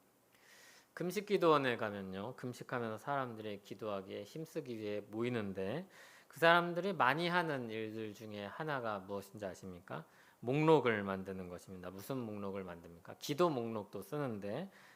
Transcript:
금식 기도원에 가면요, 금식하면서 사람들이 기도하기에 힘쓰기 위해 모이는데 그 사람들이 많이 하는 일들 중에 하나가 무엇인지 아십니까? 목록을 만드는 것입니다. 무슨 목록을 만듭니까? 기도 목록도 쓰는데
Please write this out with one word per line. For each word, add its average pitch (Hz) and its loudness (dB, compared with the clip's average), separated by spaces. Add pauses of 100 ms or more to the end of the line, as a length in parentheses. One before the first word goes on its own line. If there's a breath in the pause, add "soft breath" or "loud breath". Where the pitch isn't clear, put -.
(920 loud breath)
금식 180 -2
기도원에 151 6
가면요, 101 -4
금식하면서 120 -4
사람들이 110 -4
기도하기에 104 -6
힘쓰기 143 -8
위해 104 -2
모이는데 110 -2 (400 loud breath)
그 - -18
사람들이 175 4
많이 147 4
하는 156 2
일들 110 -4
중에 104 -8
하나가 120 -2
무엇인지 101 -6
아십니까? 92 -10 (360 soft breath)
목록을 131 6
만드는 95 -4
것입니다. 90 -10
무슨 98 -6
목록을 101 -6
만듭니까? 85 -12
기도 156 2
목록도 113 -4
쓰는데 127 -4 (260 loud breath)